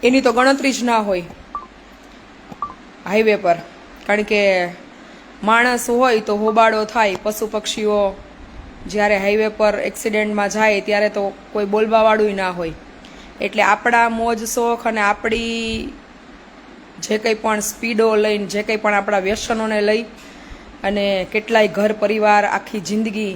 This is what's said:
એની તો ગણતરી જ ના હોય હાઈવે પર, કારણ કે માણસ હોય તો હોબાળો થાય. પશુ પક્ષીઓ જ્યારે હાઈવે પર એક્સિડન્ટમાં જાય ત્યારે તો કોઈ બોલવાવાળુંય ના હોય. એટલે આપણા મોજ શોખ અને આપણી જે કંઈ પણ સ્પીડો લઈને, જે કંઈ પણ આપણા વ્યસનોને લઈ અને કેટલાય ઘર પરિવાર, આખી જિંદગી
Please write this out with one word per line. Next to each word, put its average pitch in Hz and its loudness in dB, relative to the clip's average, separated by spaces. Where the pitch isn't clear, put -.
એની 254 4
તો 262 2
ગણતરી 269 2
જ 220 -4
ના 233 2
હોય 196 -2
હાઈવે 214 2
પર, 180 2
કારણ 208 2
કે 208 0
માણસ 240 2
હોય 240 2
તો 214 -2
હોબાળો 220 4
થાય. 214 0
પશુ 214 -4
પક્ષીઓ 208 -2
જ્યારે 208 2
હાઈવે 208 2
પર 214 0
એક્સિડન્ટમાં 208 -2
જાય 214 2
ત્યારે 208 0
તો 208 -4
કોઈ 208 -2
બોલવાવાળુંય 214 2
ના 190 -2
હોય. 170 -6
એટલે - 0
આપણા 233 4
મોજ 226 -2
શોખ 233 -2
અને 220 -2
આપણી 226 -2
જે 214 -2
કંઈ 220 0
પણ 220 -2
સ્પીડો 226 0
લઈને, 208 0
જે 196 -4
કંઈ 214 -2
પણ 208 0
આપણા 202 0
વ્યસનોને 220 -2
લઈ 214 2
અને 202 -2
કેટલાય 220 2
ઘર 202 0
પરિવાર, 208 2
આખી 202 -4
જિંદગી 208 -4